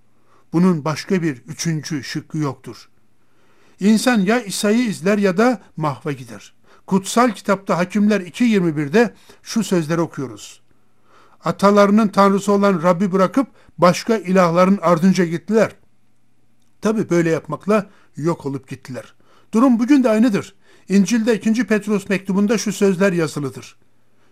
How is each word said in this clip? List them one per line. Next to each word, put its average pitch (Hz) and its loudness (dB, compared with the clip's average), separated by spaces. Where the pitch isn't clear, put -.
Bunun 170 2
başka 160 -4
bir 151 -4
üçüncü 156 -8
şıkkı - -10
yoktur. 135 -8
İnsan 220 2
ya 220 0
İsa'yı 214 -2
izler 185 -2
ya 190 0
da 233 0
mahva 151 -6
gider. 117 -16
Kutsal 208 0
kitapta 190 -4
Hakimler 202 0
iki 180 -4
yirmi 185 2
birde 156 0
şu 220 -4
sözleri 170 -2
okuyoruz. 127 -10
"Atalarının 202 4
Tanrısı 196 2
olan 202 2
Rabbi 180 0
bırakıp 190 0
başka 180 2
ilahların 185 2
ardınca 175 2
gittiler." 170 -2
Tabii 220 -2
böyle 170 2
yapmakla 180 -2
yok 160 -4
olup 139 -10
gittiler. 123 -14
Durum 240 4
bugün 247 2
de - 2
aynıdır. 220 0
İncil'de 214 2
ikinci 220 -2
Petrus 208 -2
mektubunda 202 0
şu 202 -4
sözler 196 0
yazılıdır. 147 -6